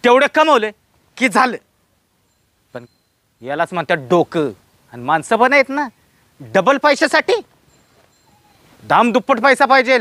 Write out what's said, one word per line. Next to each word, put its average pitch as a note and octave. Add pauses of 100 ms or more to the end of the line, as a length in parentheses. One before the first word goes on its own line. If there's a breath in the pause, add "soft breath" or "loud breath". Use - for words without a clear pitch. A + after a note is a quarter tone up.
तेवढे B3+
कमवले C#4+ (460)
की B3
झालं. A3 (1160)
पण B2 (560)
यालाच C#3+
म्हणतात F3
डोकं. D3 (420)
आणि A#2+
माणसं D#3
पण B3
आहेत C#4
ना, C#4 (520)
double F#3
पैशासाठी D4 (1500)
दाम F#3+
दुप्पट B3
पैसा C4+
पाहिजे. B3+